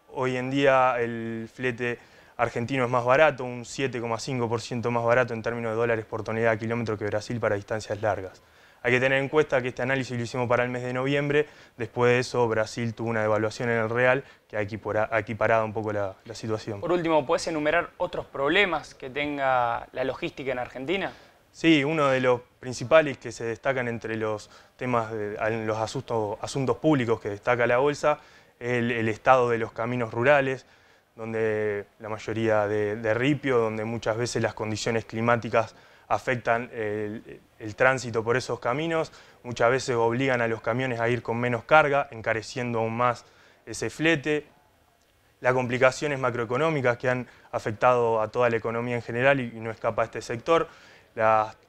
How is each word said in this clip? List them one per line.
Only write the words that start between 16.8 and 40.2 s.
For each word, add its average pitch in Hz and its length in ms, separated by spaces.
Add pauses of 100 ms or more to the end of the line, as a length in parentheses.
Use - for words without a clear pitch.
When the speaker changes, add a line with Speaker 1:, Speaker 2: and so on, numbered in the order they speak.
Speaker 2:
Por 165 100
último, 165 340
¿puedes 165 220
enumerar 156 520
otros 170 280
problemas 160 720
que 139 120
tenga 131 840
la 127 100
logística 131 480
en 123 80
Argentina? 135 540 (400)
Speaker 1:
Sí, 160 320
uno 151 240
de 131 140
los 123 180 (180)
principales 131 600
que 123 120
se 117 140
destacan 123 420
entre 113 300
los 110 340 (240)
temas, 117 380
de, 104 240
en 110 280
los 110 140
asuntos, 110 600
asuntos 131 380
públicos 123 420
que - 80
destaca 117 400
la 120 100
bolsa, 147 400 (400)
es 123 200
el, 117 120
el 113 180
estado 123 400
de 117 100
los 110 120
caminos 120 420
rurales, 131 540 (480)
donde 107 680 (160)
la 113 80
mayoría 107 580
de, 104 300
de 113 180
ripio, 127 440
donde 110 260
muchas 113 320
veces 117 260
las 110 120
condiciones 110 500
climáticas 113 720 (320)
afectan 120 680
el, 107 640 (180)
el 107 160
tránsito 123 480
por 117 140
esos 123 240
caminos, 156 520 (320)
muchas 120 260
veces 127 260
obligan 120 460